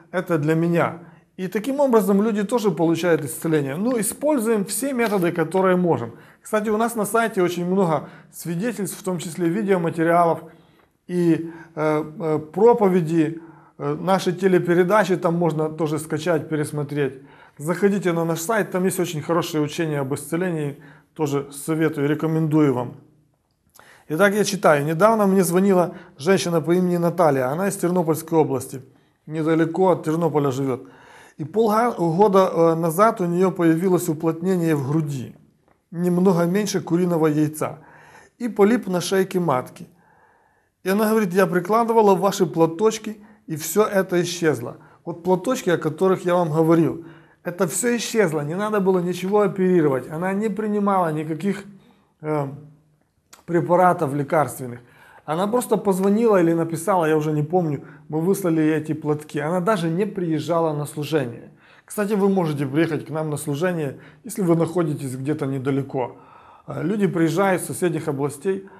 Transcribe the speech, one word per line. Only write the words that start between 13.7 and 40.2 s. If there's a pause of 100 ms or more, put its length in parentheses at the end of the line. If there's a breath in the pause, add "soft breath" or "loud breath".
э,
наши
телепередачи,
там
можно
тоже
скачать,
пересмотреть. (340 loud breath)
Заходите
на
наш
сайт,
там
есть
очень
хорошее
учение
об
исцелении, (380 loud breath)
тоже
советую,
рекомендую
вам. (1120 loud breath)
Итак,
я
читаю.
Недавно
мне
звонила (240 loud breath)
женщина
по
имени
Наталья,
она
из
Тернопольской
области, (420 soft breath)
недалеко
от
Тернополя
живёт. (520 loud breath)
И
полгода,
э,
назад
у
неё
появилось
уплотнение
в
груди, (560)
немного
меньше
куриного
яйца, (580 loud breath)
и
полип
на
шейке
матки. (960 soft breath)